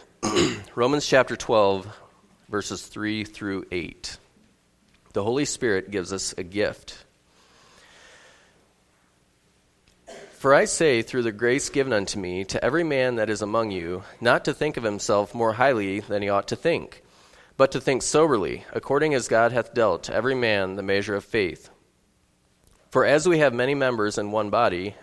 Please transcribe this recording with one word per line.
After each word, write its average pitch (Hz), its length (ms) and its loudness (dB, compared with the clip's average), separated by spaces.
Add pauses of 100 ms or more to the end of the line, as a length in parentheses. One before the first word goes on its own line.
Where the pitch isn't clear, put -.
(220)
<clears throat> 107 520 -2
Romans 135 320 0
chapter 123 300 2
twelve, 98 500 2 (640)
verses 101 380 -6
three 107 380 -6
through 98 460 -8
eight. - 460 -8 (960)
The 104 100 -2
Holy 127 220 0
Spirit 98 460 -2
gives 95 220 -4
us - 260 -6
a 95 40 -8
gift. 90 600 -6 (3250)
"For 135 220 4
I 185 100 8
say, 139 380 2
through 123 220 -2
the 113 80 -2
grace 120 360 0
given 135 240 0
unto 101 260 0
me, 92 280 -4
to - 180 -2
every 156 200 0
man 127 320 0
that 107 120 0
is 104 140 -4
among 110 280 -2
you, 90 340 -6 (160)
not 131 260 2
to 147 80 0
think 151 220 -4
of 120 80 -6
himself 104 500 0
more 113 200 0
highly 110 460 2
than 101 220 -6
he 101 60 -2
ought 101 200 0
to 113 80 -4
think, 147 460 -4 (560)
but 135 140 4
to 131 80 -4
think 131 220 0
soberly, 117 680 2
according 143 400 0
as 123 160 -2
God 117 240 4
hath 117 220 -2
dealt 101 300 2
to - 100 -8
every 123 200 0
man 101 420 0
the 101 60 -6
measure 101 340 -2
of 101 80 -6
faith. 92 460 -4 (1160)
For 127 160 4
as 151 240 4
we 165 120 4
have 139 120 6
many 127 220 0
members 120 420 0
in 104 140 -4
one 107 180 -2
body, 98 540 0